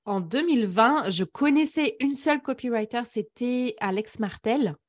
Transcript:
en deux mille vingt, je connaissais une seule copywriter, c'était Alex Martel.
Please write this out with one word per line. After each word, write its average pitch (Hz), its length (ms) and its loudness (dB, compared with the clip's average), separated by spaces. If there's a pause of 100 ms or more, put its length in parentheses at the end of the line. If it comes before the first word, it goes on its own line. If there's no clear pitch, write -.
en 196 160 -2
deux 196 240 -2
mille 254 220 2
vingt, 220 440 4
je 180 140 -2
connaissais 294 760 2
une 277 140 0
seule 302 260 0
copywriter, 240 640 -4
c'était 247 760 -4
Alex 202 400 -4
Martel. 220 580 0 (120)